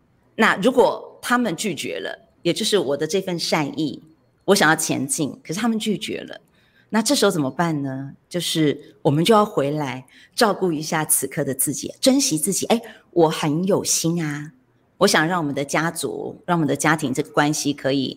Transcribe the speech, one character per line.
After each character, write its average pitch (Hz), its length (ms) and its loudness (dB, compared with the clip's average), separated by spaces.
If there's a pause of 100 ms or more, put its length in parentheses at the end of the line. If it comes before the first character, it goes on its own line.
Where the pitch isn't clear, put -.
(360)
那 202 200 4
如 190 140 4
果 214 520 2
他 247 160 0
们 208 180 -2
拒 196 180 -4
绝 - 240 -8
了， - 300 -10 (140)
也 170 100 0
就 214 120 -2
是 208 120 2
我 143 200 0
的 156 100 -4
这 185 140 -2
份 180 180 -6
善 156 280 0 (120)
意， 151 240 -4 (420)
我 185 100 4
想 156 140 4
要 160 80 6
前 131 300 -2
进， - 360 -4
可 156 120 -8
是 196 40 -6
他 226 80 -2
们 226 120 0
拒 214 180 -2
绝 - 240 -8
了， - 200 -16 (500)
那 214 100 0
这 226 140 2
时 220 100 2
候 202 60 6
怎 185 100 -2
么 131 100 0
办 160 320 -2
呢？ 135 300 -8 (160)
就 180 100 -6
是 - 640 0
我 160 100 2
们 156 140 2
就 226 100 6
要 208 100 6
回 143 260 0
来 135 360 -6 (280)
照 214 180 2
顾 185 180 0
一 151 120 -2
下 156 240 -2
此 - 200 -2
刻 - 160 -4
的 135 120 -2
自 - 180 -4
己， - 280 -8
珍 269 200 4
惜 160 180 0
自 190 140 -2
己。 - 140 -2
哎， 233 140 2 (300)
我 160 200 4
很 165 340 -2
有 185 180 2
心 170 400 -2
啊， 147 300 -8 (460)
我 185 80 4
想 160 200 4
让 180 140 -2
我 156 40 -2
们 143 100 -4
的 139 100 -4
家 160 260 -2
族， 98 540 -8
让 175 120 0
我 165 40 2
们 143 80 2
的 143 80 2
家 156 180 4
庭 139 200 -2
这 151 80 -2
个 - 80 -6
关 151 220 2
系 143 200 -2
可 139 200 -2
以， 135 240 -2